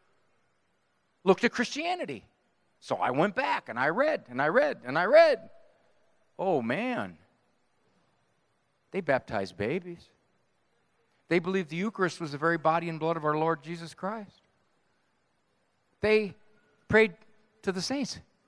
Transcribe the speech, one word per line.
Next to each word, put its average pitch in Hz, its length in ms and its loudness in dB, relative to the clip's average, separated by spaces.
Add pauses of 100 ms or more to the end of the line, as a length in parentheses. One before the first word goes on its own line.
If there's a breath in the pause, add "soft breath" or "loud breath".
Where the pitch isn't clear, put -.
(1200)
looked 190 200 4
at 233 80 0
Christianity. 277 720 -6 (540)
So - 160 -4
I 98 140 0
went 170 240 2
back - 360 -2
and 113 80 -8
I 135 100 0
read 262 400 0
and 123 140 -4
I 151 60 2
read 170 360 2
and 131 140 -4
I 175 60 2
read. 302 440 6 (880)
Oh, 170 220 0
man. 151 560 -4 (1700)
They 185 100 -6
baptized 120 560 -2
babies. 175 540 -6 (1200)
They 170 60 6
believed 180 320 -2
the 160 60 -6
Eucharist 190 440 -2
was 151 120 -8
the 147 40 -4
very 165 220 0
body 165 320 0
and 160 100 -6
blood 165 160 0
of 151 80 -6
our 151 140 2
Lord 160 240 0
Jesus 165 320 -12
Christ. 202 480 -10 (1600)
They 214 320 2 (540)
prayed 214 260 4 (480)
to 190 100 -2
the 180 80 -6
saints. 262 400 -4 (280)